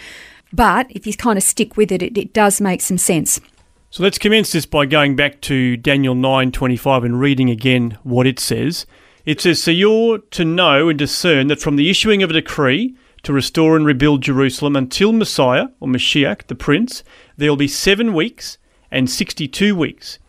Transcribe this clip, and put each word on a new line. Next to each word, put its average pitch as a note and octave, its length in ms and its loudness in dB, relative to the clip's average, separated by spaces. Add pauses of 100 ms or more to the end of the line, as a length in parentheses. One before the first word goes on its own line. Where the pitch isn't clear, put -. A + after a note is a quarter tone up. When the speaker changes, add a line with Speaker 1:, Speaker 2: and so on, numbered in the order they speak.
(520)
Speaker 1:
but F#3 380 2
if - 160 -14
you G#3+ 60 -4
kinda G#3 280 -2
stick - 360 -2
with G#3+ 160 2
it, F#3 100 -2
it, A3 160 -6
it - 140 -4
does G#3 280 2
make F#3 200 -2
some F#3 180 -2
sense. - 420 0 (500)
Speaker 2:
So - 120 -10
let's G3 160 0
commence G#3+ 320 2
this D#3 160 -2
by D3 200 0
going C#3+ 280 2
back C#3+ 280 -2
to B2+ 340 0
Daniel C3+ 400 0
nine C3 340 2
twenty-five B2+ 540 0
and A#2+ 160 -2
reading C3 300 2
again A#2+ 520 0
what B2 240 0
it C3 140 -2
says. B2+ 440 -4 (400)
It D3+ 160 -4
says, E3+ 200 2
"So E3+ 120 0
you're A3 460 2
to - 260 -6
know D#3+ 440 2
and D#3 80 0
discern C#3+ 520 0
that D3+ 120 -2
from D3+ 140 -2
the C#3+ 160 2
issuing G3+ 320 2
of F3+ 80 0
a D#3+ 40 -2
decree D#3 600 -2 (300)
to - 80 -4
restore D#3+ 420 2
and D#3 100 2
rebuild C#3+ 380 2
Jerusalem C3+ 540 0
until C#3 360 0
Messiah, D#3+ 540 0 (140)
or D3+ 80 -6
Mashiach, C3+ 580 -2
the - 80 -12
Prince, F3 480 -2 (340)
there D3 140 0
will C#3+ 60 0
be C#3+ 100 0
seven G3+ 480 0
weeks - 420 -6 (340)
and B2+ 200 0
sixty-two - 640 -2
weeks. - 540 -6